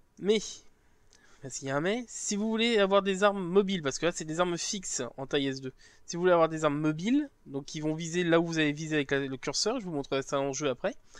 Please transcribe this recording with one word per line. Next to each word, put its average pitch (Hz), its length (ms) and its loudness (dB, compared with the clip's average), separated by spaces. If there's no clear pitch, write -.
Mais 202 220 2
parce 131 160 -10
qu'il 135 100 -10
y - 20 -4
a 135 60 0
un 147 40 0
mais, 214 260 -2
si - 300 -6
vous 214 120 -2
voulez 226 300 2
avoir 196 240 4
des 190 200 -2
armes 202 200 4
mobiles, 185 400 2
parce 135 160 -2
que 156 80 0
là 175 60 2
c'est 170 140 -8
des 156 140 -2
armes 180 180 0
fixes - 440 -6
en 135 100 -8
taille 143 200 0
S 135 140 -2
deux, 131 120 -8
si - 120 -10
vous 170 60 -4
voulez 180 100 6
avoir 165 160 6
des 160 160 -2
armes 147 140 2
mobiles, 180 520 0
donc 139 180 -8
qui 156 160 -10
vont 156 140 0
viser 170 300 -2
là 165 160 6
où 170 60 0
vous 165 120 -4
avez 151 140 4
visé 156 240 -4
avec 143 140 0
la, 139 100 2
le 135 160 -4
curseur, 214 440 -2
je 190 60 -8
vous 175 60 -6
montrerai 139 300 -2
ça 139 160 -4
en 139 140 -2
jeu 135 160 -2
après, 180 260 -2